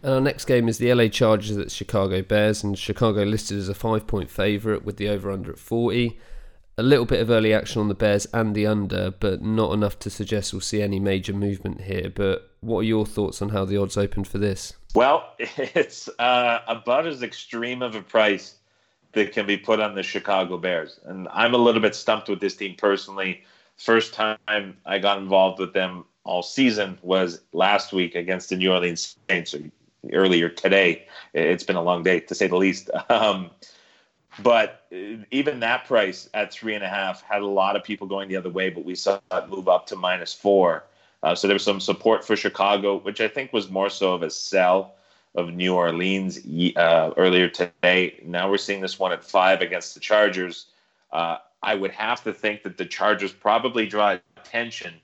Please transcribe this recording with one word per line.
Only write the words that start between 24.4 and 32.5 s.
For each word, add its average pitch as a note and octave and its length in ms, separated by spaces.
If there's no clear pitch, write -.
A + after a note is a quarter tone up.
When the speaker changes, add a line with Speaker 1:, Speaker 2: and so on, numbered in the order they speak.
Speaker 2:
I F#2+ 140
got G2 200
involved F#2+ 400
with F#2 140
them F#2 300
all F2+ 180
season G#2 600
was F2+ 360
last F#2+ 400
week F2+ 220
against F2+ 340
the F#2 80
New F#2 160
Orleans F2 420
Saints. F2 220
So D2 80
earlier F2 380
today. F#2+ 580
It's E2 300
been F#2 120
a E2+ 60
long F2 220
day, F2+ 160
to - 160
say G2 120
the F2+ 100